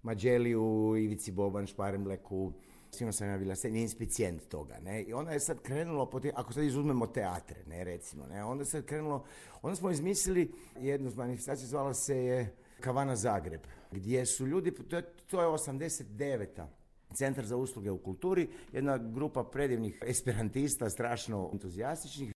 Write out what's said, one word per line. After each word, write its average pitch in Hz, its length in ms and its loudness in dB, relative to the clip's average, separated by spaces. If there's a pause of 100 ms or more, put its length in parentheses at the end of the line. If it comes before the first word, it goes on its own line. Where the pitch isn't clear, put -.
Mađeliju, 110 920 6
Ivici 107 340 0
Boban, 101 360 0
Šparemleku, 98 840 -2 (380)
svima 113 200 -2
sam 101 180 0
ja 98 80 0
bila 95 140 0
asistent, 110 240 -2
inspicijent 110 720 0
toga, 69 320 -8
ne, 101 240 -6
i 107 100 -8
ona 151 180 -4
je 147 80 2
sad 143 220 -2
krenula 147 440 0
po 127 140 -6
te-, 143 160 0
ako 123 180 -4
sad 147 100 0
izuzmemo 135 440 4
teatre, 92 600 -4
ne, 87 160 -6
recimo, 87 440 -8
ne, 98 160 -6
onda 135 220 -4
se 147 160 -2
krenulo... 147 420 -2 (380)
Onda 180 140 -2
smo 185 160 0
izmislili 175 600 4 (280)
jednu 135 360 0
manifestaciju, 127 520 -4
zvala 139 260 0
se 131 240 0
je 127 380 2 (240)
Kavana 131 360 2
Zagreb, 95 460 0 (300)
gdje 113 340 2
su 131 220 0
ljudi, 170 240 2
to - 240 -6
je, 170 60 0 (260)
to 185 140 2
je 170 60 6
osamdeset 156 600 0
deveta, 107 600 -2 (440)
Centar 135 320 0
za 120 120 0
usluge 123 340 -2
u 92 60 0
kulturi, 175 520 2 (220)
jedna 135 260 2
grupa 123 460 -2
predivnih 123 580 0
esperantista, 120 880 2
strašno 110 640 0
entuzijastičnih. 117 840 -4